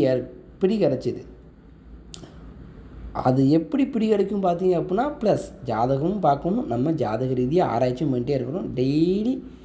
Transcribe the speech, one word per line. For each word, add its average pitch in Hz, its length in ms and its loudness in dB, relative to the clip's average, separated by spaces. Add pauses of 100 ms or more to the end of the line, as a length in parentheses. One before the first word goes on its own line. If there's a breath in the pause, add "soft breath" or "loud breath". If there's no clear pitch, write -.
ஏற்-, 127 240 0 (300)
பிடி 196 240 2
கிடைச்சிது. 127 380 0 (1900 loud breath)
அது 135 380 2
எப்படி 165 380 2
பிடி 220 200 -2
கிடைக்கும் 202 360 0
பார்த்தீங்க 180 320 2
அப்படின்னா, 185 440 0
ப்ளஸ் 175 320 0 (140)
ஜாதகமும் 135 540 0
பார்க்கணும், 170 480 0
நம்ம 123 240 -2
ஜாதக 127 420 -2
ரீதியா 127 280 2
ஆராய்ச்சியும் 127 540 0
பண்ணிட்டே 123 140 -2
இருக்கணும். 143 460 -2
டெய்லி 180 680 2 (220 loud breath)